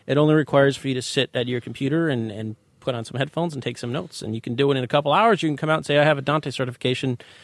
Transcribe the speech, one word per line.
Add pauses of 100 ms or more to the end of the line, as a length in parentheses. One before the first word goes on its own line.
It
only
requires
for
you
to
sit
at
your
computer
and,
and (240)
put
on
some
headphones
and
take
some
notes.
And
you
can
do
it
in
a
couple
hours.
You
can
come
out
and
say,
"I
have
a
Dante
certification." (240)